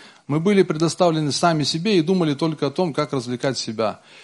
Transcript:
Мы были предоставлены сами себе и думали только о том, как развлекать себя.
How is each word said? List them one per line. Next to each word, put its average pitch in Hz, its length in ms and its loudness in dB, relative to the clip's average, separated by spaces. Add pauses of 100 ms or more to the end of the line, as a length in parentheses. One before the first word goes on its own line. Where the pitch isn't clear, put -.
(280)
Мы 151 140 -2
были 196 220 4
предоставлены 156 680 0
сами 160 320 0
себе 180 340 0
и 165 40 4
думали 165 320 2
только 151 340 -2
о 139 40 -4
том, 170 220 -2
как 147 200 -2
развлекать 123 440 -4
себя. 110 440 -4 (220)